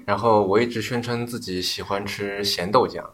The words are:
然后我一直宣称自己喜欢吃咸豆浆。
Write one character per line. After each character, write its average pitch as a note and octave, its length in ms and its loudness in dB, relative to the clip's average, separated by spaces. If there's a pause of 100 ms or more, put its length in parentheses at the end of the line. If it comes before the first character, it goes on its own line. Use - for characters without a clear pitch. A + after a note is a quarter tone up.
然 G2+ 100 2
后 G#2+ 300 6
我 G2+ 140 4
一 B2 60 2
直 A#2 140 -4
宣 A#2 220 -4
称 A#2+ 240 -4
自 A#2+ 140 -8
己 F#2 200 -4
喜 F#2 220 -4
欢 G2+ 240 -4
吃 G2+ 380 -4
咸 F#2+ 260 -2
豆 A2+ 160 4
浆。 E2+ 160 -8 (120)